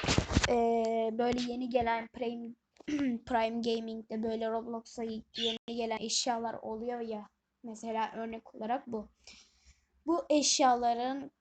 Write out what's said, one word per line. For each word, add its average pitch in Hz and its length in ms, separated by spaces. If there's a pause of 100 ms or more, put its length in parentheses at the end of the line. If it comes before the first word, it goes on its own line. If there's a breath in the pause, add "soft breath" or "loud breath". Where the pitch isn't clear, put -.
(500)
ee, 226 680
böyle 240 340
yeni 247 180
gelen 233 380
Prime, 233 420 (380)
<clears throat> 285 380
Prime 226 360
Gaming'de 226 640
böyle 226 260
Roblox'a 226 540
yeni 226 540 (100)
gelen 226 320
eşyalar 226 540
oluyor 233 460
ya. 220 300 (340)
Mesela 220 520
örnek 226 400
olarak 233 320
bu. 226 200 (1000 loud breath)
Bu 330 240
eşyaların 254 1120